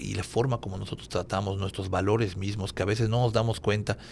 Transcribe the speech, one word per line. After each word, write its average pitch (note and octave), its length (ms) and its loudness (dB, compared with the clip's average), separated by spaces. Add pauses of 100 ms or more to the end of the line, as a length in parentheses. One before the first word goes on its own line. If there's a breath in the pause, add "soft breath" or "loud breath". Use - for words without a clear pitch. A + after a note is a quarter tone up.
y G2 140 -6
la G2 80 -2
forma A#2+ 360 0
como G2 200 -6
nosotros - 280 -8
tratamos G2 520 -2
nuestros F#2+ 320 -2
valores F#2+ 440 2
mismos, G2 380 -4
que - 80 -2
a F#2 40 2
veces A2 240 2
no A#2 120 4
nos A#2+ 100 4
damos A2+ 280 2
cuenta G#2 400 0 (120 loud breath)